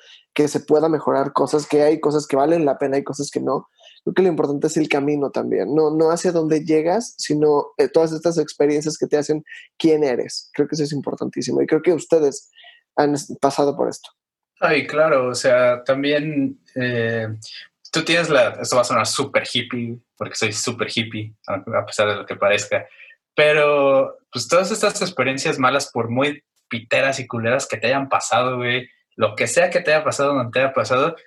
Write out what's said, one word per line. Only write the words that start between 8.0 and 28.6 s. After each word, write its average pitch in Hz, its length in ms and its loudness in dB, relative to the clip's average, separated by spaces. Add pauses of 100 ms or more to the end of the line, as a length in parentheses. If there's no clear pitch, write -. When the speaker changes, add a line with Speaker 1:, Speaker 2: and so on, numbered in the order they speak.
Speaker 1:
estas 165 260 -2
experiencias 151 580 0
que 127 100 -2
te 147 100 0
hacen 151 280 -2 (340)
quién 156 260 4
eres. - 480 -4
Creo 147 160 0
que - 80 -4
eso 156 80 0
es 143 80 -4
importantísimo 131 720 -4
y 135 40 2
creo 156 160 2
que 180 120 4
ustedes 151 560 0 (460)
han 147 180 2
es-, 143 260 -8
pasado 143 360 2
por 123 120 -2
esto. - 220 -12 (500)
Speaker 2:
Ay, 156 260 2
claro, 147 420 2
o 123 60 -4
sea, 123 500 2
también, 143 760 -2 (160)
eh, 117 520 -2 (640)
tú 160 120 -2
tienes 165 260 0
la, 131 200 4 (100)
esto 120 160 -2
va 120 60 4
a - 40 0
sonar 127 200 0
súper - 460 -2
hippie, 117 460 -6 (180)
porque - 200 -10
soy 107 160 -2
súper 110 420 -6
hippie, 110 400 -6 (140)
a, 104 60 -4 (240)
a 101 80 -2
pesar 107 220 0
de 104 80 -2
lo 98 80 -10
que 95 120 -10
parezca, 101 500 0 (480)
pero, 147 840 4 (160)
pues, 123 160 -6
todas 175 220 2
estas - 320 -2
experiencias 135 560 -2
malas, 135 340 0
por 113 160 -2
muy 143 340 -2 (260)
piteras 131 520 -2
y 120 60 -8
culeras 120 420 -2
que 117 80 -6
te 113 120 -2
hayan 135 200 0
pasado, 123 480 0
güey, 123 320 -4 (260)